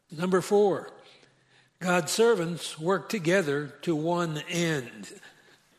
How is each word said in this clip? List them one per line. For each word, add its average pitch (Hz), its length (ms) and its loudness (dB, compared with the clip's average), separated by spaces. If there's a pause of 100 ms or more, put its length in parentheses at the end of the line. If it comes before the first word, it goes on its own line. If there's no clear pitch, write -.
Number 180 300 0
four, 202 500 2 (920)
God's 175 280 2
servants 180 720 2
work 170 300 -2
together 151 720 0
to 170 120 0
one 165 440 -2 (100)
end. 147 720 -4 (600)